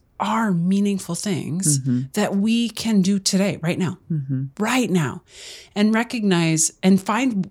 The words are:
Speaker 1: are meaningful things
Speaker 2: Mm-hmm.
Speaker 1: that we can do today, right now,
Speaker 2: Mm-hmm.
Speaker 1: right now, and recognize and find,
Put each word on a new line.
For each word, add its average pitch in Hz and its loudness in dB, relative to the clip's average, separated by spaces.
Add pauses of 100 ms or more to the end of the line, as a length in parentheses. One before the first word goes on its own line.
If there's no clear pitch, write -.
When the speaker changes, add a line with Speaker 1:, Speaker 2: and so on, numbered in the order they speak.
(180)
Speaker 1:
are 220 0
meaningful 185 0
things 160 -2
Speaker 2:
Mm-hmm. 127 0 (140)
Speaker 1:
that 208 0
we 226 0
can 214 0
do 196 2
today, 190 0
right 165 -2
now, 180 -2 (120)
Speaker 2:
Mm-hmm. 135 -2 (140)
Speaker 1:
right 233 0
now, 175 0 (520)
and 214 4
recognize 190 2 (100)
and 190 6
find, 220 0